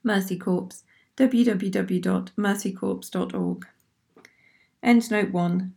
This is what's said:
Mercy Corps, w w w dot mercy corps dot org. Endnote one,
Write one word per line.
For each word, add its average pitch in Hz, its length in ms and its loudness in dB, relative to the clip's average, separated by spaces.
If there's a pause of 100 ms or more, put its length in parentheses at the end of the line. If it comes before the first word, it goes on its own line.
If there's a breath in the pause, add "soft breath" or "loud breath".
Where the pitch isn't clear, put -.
Mercy 190 360 -2
Corps, 185 440 -4 (340 soft breath)
w 262 280 4
w 196 260 2
w 185 300 0
dot 185 340 0
mercy 208 380 0
corps 190 380 -6
dot 185 240 -4
org. - 320 -4 (1160 soft breath)
Endnote 226 500 2
one, 180 440 -2